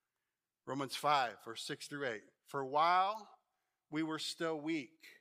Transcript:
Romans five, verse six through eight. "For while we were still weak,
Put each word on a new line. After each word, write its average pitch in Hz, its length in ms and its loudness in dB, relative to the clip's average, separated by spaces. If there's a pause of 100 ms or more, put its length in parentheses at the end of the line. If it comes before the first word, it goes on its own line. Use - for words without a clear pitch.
(640)
Romans 131 300 -2
five, 135 480 2
verse 113 200 -10
six - 240 -8
through 143 200 -6
eight. 110 160 -4 (220)
"For 139 180 -4
while 180 760 2 (520)
we 151 120 0
were 156 160 -2
still 160 420 -2
weak, 151 460 -2 (160)